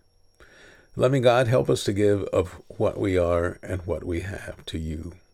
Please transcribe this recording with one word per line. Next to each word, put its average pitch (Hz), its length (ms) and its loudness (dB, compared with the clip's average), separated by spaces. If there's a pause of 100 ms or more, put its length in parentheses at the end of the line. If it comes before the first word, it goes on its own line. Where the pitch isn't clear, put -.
(960)
Loving 131 260 2
God, 120 260 4
help - 220 2
us - 160 0
to 110 80 0
give 101 320 4
of - 420 -2
what - 300 -2
we 98 200 0
are 87 440 0
and 92 240 -6
what 78 180 -4
we 87 180 -4
have - 460 -12
to - 100 -8
you 80 360 -8 (200)